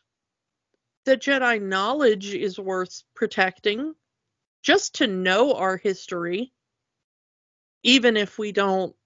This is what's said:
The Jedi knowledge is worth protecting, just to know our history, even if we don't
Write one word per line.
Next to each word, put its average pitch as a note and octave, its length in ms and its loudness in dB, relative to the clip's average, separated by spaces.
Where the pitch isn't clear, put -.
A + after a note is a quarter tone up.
The C4 100 6
Jedi B3+ 440 0
knowledge G3+ 720 0
is F#3 220 -4
worth F#3+ 460 -6
protecting, G#3+ 840 -2
just - 340 2
to B3+ 120 0
know F#3+ 480 2
our F#3 200 -2
history, F#3 760 -6
even A#3+ 340 4
if G#3 220 -2
we G#3 140 -6
don't F#3+ 420 0